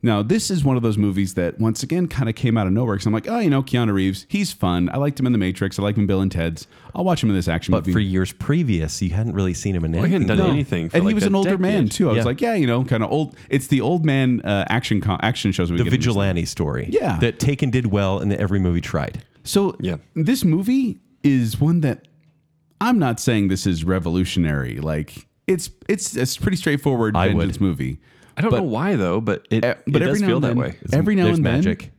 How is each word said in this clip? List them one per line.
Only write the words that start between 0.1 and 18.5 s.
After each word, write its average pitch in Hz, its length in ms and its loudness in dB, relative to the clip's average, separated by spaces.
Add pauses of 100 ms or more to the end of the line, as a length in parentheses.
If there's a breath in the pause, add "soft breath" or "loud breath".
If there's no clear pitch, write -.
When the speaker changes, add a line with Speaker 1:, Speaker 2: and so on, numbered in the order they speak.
Speaker 1:
this 196 280 0
is 170 140 0
one 135 120 2
of 120 60 -2
those 113 140 0
movies 98 380 0
that, 87 240 -2
once 113 240 0
again, 170 240 -2
kinda 120 260 -2
came 117 240 0
out 104 100 0
of 92 60 0
nowhere, 110 240 0
'cause 95 100 -4
I'm 107 60 0
like, 110 160 -4
"Oh, 233 120 -2
you 190 100 2
know, 139 120 2
Keanu 120 300 0
Reeves, 95 360 0
he's 202 240 -2
fun. 87 400 0
I - 60 -4
liked 143 220 -2
him 131 60 0
in 123 60 2
The 117 60 2
Matrix. 95 400 -2
I 98 40 -2
like 101 140 0
him 104 60 2
in 104 40 2
Bill 95 140 0
and 95 120 2
Ted's. 82 340 -4 (280 loud breath)
I'll 180 100 -4
watch 180 180 0
him 117 60 2
in 101 80 2
this 85 120 0
action 82 240 0
Speaker 2:
But 87 100 2
Speaker 1:
movie." 92 100 -2
Speaker 2:
for 90 80 2
years 92 320 0
previous, 110 680 -2
you 90 80 0
hadn't 110 240 -2
really 95 180 0
seen 95 220 -4
him 85 100 0
in 80 80 0
Speaker 3:
Well, 85 120 0
he 170 80 2
hadn't 190 180 2
Speaker 2:
anything. - 80 2
Speaker 3:
done 185 100 2
Speaker 1:
No. 160 60 2
Speaker 3:
anything 95 340 -2
for, - 80 -2
Speaker 1:
And 175 80 2
he - 40 4
Speaker 3:
like, 220 80 2
Speaker 1:
was 196 80 0
Speaker 3:
a - 20 2
Speaker 1:
an 196 80 2
older 196 240 2
man, 185 260 2
Speaker 3:
decade. 107 80 0
Speaker 1:
too. 185 160 0
I 117 40 2
was 110 60 2
Speaker 2:
Yeah. 113 60 2
Speaker 1:
like, 123 160 0
"Yeah, 233 140 0
you 165 120 2
know, 120 180 2
kinda 113 240 0
old." 147 260 -2 (160 loud breath)
It's 135 160 0
the 139 140 2
old 170 240 0
man, 135 400 2
uh, 101 240 0
action 110 320 0
co-, 92 220 0
action 110 300 0
shows 87 180 0
we 85 80 0
Speaker 2:
The 120 60 2
Speaker 1:
get 85 80 0
in 131 60 2
this - 80 0
Speaker 2:
vigilante 98 360 0
Speaker 1:
thing. 82 40 -2
Speaker 2:
story 69 440 -4
Speaker 1:
Yeah. 165 300 0
Speaker 2:
that 117 180 0
Taken 139 320 0
did 120 160 0
well 98 320 0
and 101 120 -2
that 101 100 -2
every 98 200 0